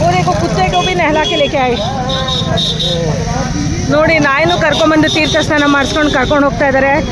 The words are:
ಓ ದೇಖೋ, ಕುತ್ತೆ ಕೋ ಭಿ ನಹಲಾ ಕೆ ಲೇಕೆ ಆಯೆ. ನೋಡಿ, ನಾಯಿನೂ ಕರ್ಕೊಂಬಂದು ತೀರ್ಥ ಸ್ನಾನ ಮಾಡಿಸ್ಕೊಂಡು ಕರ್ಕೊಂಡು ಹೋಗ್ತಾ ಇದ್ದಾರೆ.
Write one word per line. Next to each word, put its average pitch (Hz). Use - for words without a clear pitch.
ಓ 349
ದೇಖೋ, -
ಕುತ್ತೆ 370
ಕೋ 359
ಭಿ 370
ನಹಲಾ 311
ಕೆ 302
ಲೇಕೆ 285
ಆಯೆ. 254
ನೋಡಿ, 311
ನಾಯಿನೂ 294
ಕರ್ಕೊಂಬಂದು 311
ತೀರ್ಥ 311
ಸ್ನಾನ 302
ಮಾಡಿಸ್ಕೊಂಡು 285
ಕರ್ಕೊಂಡು 277
ಹೋಗ್ತಾ 277
ಇದ್ದಾರೆ. 277